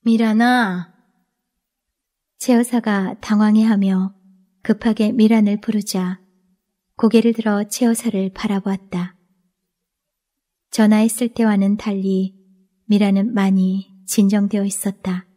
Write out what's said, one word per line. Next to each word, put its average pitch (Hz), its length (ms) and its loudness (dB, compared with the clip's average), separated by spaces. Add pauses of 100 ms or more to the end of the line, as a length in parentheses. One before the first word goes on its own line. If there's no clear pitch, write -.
"미란아." 226 920 0 (1500)
최 - 160 0
여사가 226 680 -2
당황해하며 208 960 2 (500)
급하게 214 460 0
미란을 214 480 2
부르자 202 600 -6 (760)
고개를 226 380 2
들어 214 340 -2
최 - 180 -2
여사를 208 460 -2
바라보았다. 190 840 -6 (1500)
전화했을 220 580 2
때와는 208 480 0
달리 190 580 -4 (520)
미란은 202 460 2
많이 190 600 0 (120)
진정되어 202 580 0
있었다. 196 720 -6